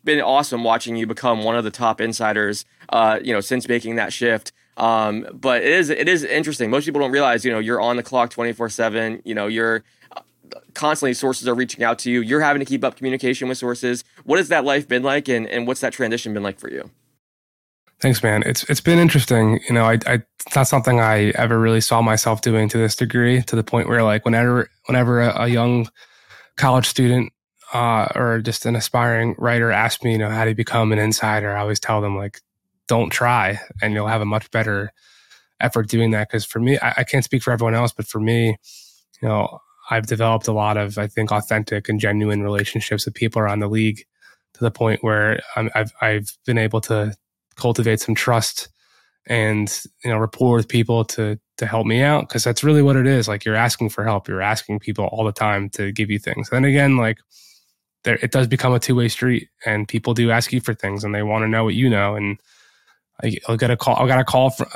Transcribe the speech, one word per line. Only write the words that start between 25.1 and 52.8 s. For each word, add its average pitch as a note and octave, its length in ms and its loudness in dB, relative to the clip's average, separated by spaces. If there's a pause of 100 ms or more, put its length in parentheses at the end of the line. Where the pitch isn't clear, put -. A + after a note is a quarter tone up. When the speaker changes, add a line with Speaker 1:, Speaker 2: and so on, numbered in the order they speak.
Speaker 2:
a, A#2+ 220 0
a A#2+ 60 0
young A#2+ 420 0 (640)
college B2+ 300 4
student, B2 460 2 (420)
uh, A#2 400 2
or A#2 260 0
just A2 240 -4
an A#2 120 0
aspiring A#2 600 0
writer A#2 340 0
asks A2 320 0
me, A#2 100 0
you A2 60 0
know, G#2+ 120 -2
"How A2 140 -2
do A2+ 60 2
you A2 60 -2
become A2 340 0
an G#2+ 80 2
insider?" G#2+ 560 0
I G#2 60 -4
always G#2 200 -2
tell G#2+ 200 0
them, G2+ 160 -2
like, G2+ 240 -8 (480)
"Don't A#2 220 2
try, A2 500 0 (200)
and G#2+ 140 -2
you'll G#2 140 -2
have A2+ 120 0
a G#2 60 -2
much G#2+ 240 -2
better G#2 420 -2 (680)
effort A2+ 280 0
doing A2+ 220 2
that." G#2+ 180 0
'Cause G#2+ 160 -4
for - 140 -8
me, B2+ 220 2
I, - 180 0
I B2 60 2
can't C3+ 200 0
speak C3 200 -2
for B2+ 80 0
everyone A2+ 220 0
else, A#2+ 180 0
but - 160 -10
for A2 100 -6
me, A2+ 380 2 (640)
you A2+ 60 -2
know, G#2 320 -2 (300)
I've A2 160 -2
developed A2+ 420 0
a A2+ 40 0
lot G#2+ 240 0
of, G#2 220 -4
I G#2+ 80 -2
think, G#2+ 260 -4
authentic G#2 560 -2
and G#2+ 120 -2
genuine G#2 420 0
relationships G2+ 600 -4
with A2 100 -8
people A2+ 280 -2
around G#2 180 0
the G#2 80 -2
league, A2 360 -2 (500)
to - 100 -10
the A2+ 60 2
point A2 320 0
where G#2+ 380 2 (140)
I'm, A2+ 200 -2
I've, A2 260 -2
I've G#2+ 460 -2
been A#2+ 120 0
able A2 240 0
to G#2+ 320 -2 (420)
cultivate A2+ 440 0
some A2+ 140 -2
trust - 540 0 (580)
and, G#2+ 560 -2 (220)
you A#2+ 60 -4
know, A2 80 0
rapport A#2+ 360 2
with A2+ 140 2
people A#2 360 2
to, G#2 340 -4 (180)
to A2+ 100 -4
help A2 200 0
me A#2 160 2
out. D3 260 2
'Cause - 160 -4
that's A#2+ 200 -2
really D3+ 180 6